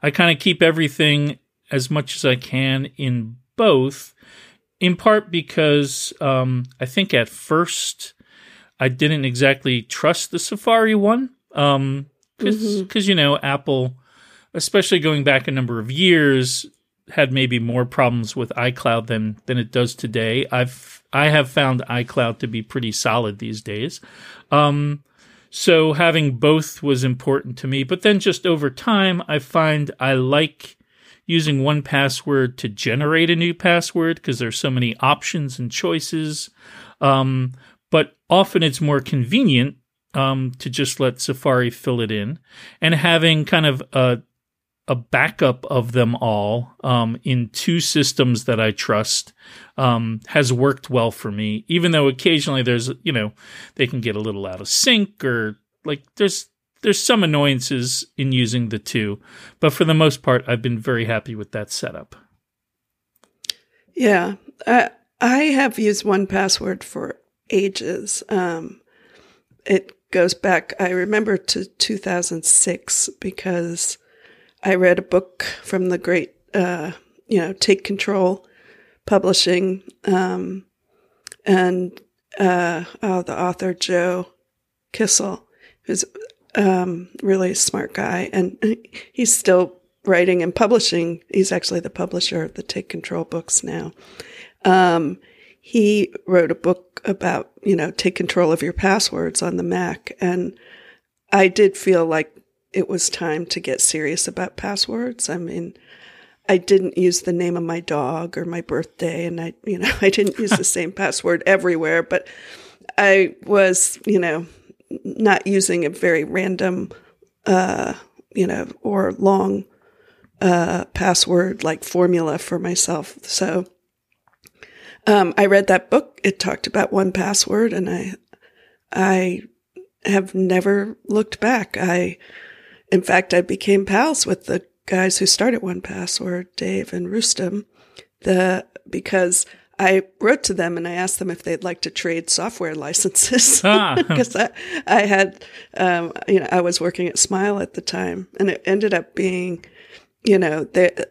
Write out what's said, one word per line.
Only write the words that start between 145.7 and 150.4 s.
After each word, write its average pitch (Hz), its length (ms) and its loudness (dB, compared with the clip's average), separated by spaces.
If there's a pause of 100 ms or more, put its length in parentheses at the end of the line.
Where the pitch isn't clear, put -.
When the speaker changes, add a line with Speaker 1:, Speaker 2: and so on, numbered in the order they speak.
Speaker 2:
um, 175 360 0 (140)
you 190 140 4
know, 139 100 -4
I 180 120 2
was 175 180 -2
working 175 280 -2
at - 100 -4
Smile 202 420 0
at 180 140 -8
the 202 60 -8
time, 180 480 -6 (120)
and 190 100 2
it - 160 -6
ended 196 260 2
up 170 220 -4
being, 180 500 -4 (600)
you 196 140 6
know, 156 260 0